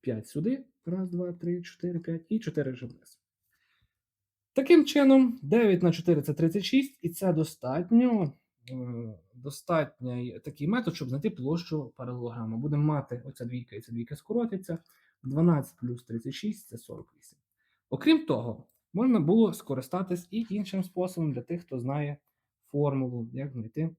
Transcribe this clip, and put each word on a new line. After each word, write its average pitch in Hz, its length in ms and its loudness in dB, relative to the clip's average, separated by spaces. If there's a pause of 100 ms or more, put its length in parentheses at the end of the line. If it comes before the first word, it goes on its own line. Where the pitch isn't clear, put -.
П'ять 113 260 -6
сюди. 240 380 -4 (200)
Раз, 180 240 -4
два, 175 240 -4
три, 175 280 -4
чотири, 175 380 -6
п'ять. 165 300 -8
І 220 100 0
чотири 143 320 -2
вже 127 140 -10
вниз. - 340 -20 (1300)
Таким 294 320 8
чином, 269 560 6
дев'ять 180 420 4
на 170 80 6
чотири — 165 300 2
це 143 120 -2
тридцять 165 300 2
шість, 269 380 2
і 170 80 -2
це 180 240 0
достатньо, 175 1000 2 (360)
е, 120 500 -10 (160)
достатній 123 1040 -6
такий - 280 -6
метод, 226 280 -2
щоб 131 140 -8
знайти 143 200 -2
площу 151 680 -6
паралелограма. 120 600 -8
Будемо 147 260 0
мати, 135 420 -2
оця 131 200 -12
двійка 120 300 -10
і 110 60 -12
ця 117 100 -18
двійка 117 240 -8
скоротяться. 202 640 -4 (460)
Дванадцять 143 540 2
плюс 123 260 -8
тридцять 117 300 -8
шість — - 360 -8
це 117 80 -14
сорок - 400 -18
вісім. - 220 -20 (500)
Окрім 311 360 2
того, 120 420 -4 (260)
можна 226 260 4
було 185 340 4
скористатись 180 800 -6
і 226 180 -6
іншим 196 340 -4
способом 180 500 -4
для 120 80 -6
тих, 170 200 -8
хто 131 180 -8
знає 143 380 -4 (500)
формулу, 131 680 -2
як 135 180 -8
знайти 139 480 -6